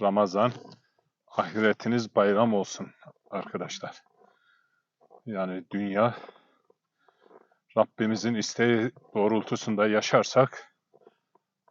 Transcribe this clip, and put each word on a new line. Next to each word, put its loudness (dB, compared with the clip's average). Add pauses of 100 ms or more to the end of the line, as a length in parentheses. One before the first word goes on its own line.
Ramazan, 2 (760)
ahiretiniz -2
bayram 4
olsun -4 (400)
arkadaşlar. -10 (1200)
Yani -6
dünya 0 (1600)
Rabbimizin 0
isteği 0 (220)
doğrultusunda 0
yaşarsak 2 (960)